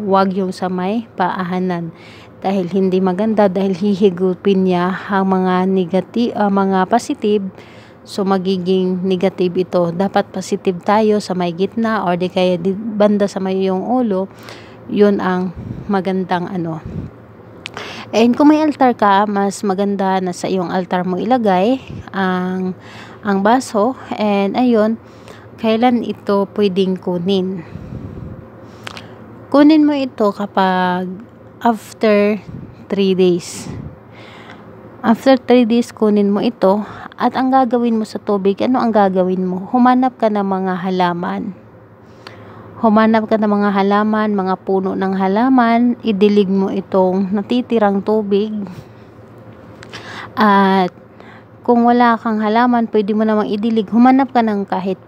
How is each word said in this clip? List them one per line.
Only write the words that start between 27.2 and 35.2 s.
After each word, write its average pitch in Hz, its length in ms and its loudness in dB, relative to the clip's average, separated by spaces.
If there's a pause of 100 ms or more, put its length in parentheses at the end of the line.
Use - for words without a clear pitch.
Kunin 294 320 6
mo 294 80 2
ito 247 400 -2
kapag 185 960 -2 (300)
after 208 800 0 (480)
three 190 320 0
days. 180 480 0 (1400)
After 233 360 4